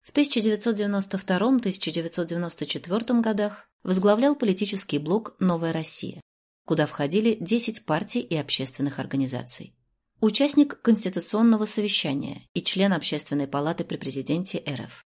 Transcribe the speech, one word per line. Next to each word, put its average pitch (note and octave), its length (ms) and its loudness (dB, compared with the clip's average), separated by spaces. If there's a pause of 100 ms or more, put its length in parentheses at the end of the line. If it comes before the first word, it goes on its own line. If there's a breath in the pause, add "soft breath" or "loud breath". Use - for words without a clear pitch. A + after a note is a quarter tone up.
В - 100 -20
тысяча C#4+ 300 2
девятьсот G#3+ 340 0
девяносто G3+ 420 -2
втором, G3+ 420 2
тысяча F#3 320 -2
девятьсот E3 360 -4
девяносто E3+ 380 -4
четвёртом A3+ 560 -2
годах G#3 480 -2 (140)
возглавлял G#3 520 4
политический G3 640 -2
блок F3 400 -2
«Новая E3+ 340 2
Россия», - 480 -4 (440)
куда D3+ 200 2
входили G3+ 540 0
десять A3 460 -2
партий G#3 340 0
и F3+ 160 -4
общественных C#3 640 -4
организаций. B2+ 760 -4 (440)
Участник C#4+ 600 4
Конституционного G#3+ 840 2
совещания G3+ 880 -2
и F3 100 -2
член G3 300 2
Общественной D3 540 -2
палаты D3 360 -2
при - 140 -6
президенте C#3+ 680 -4
Р C#3 160 -6
Ф. - 320 -16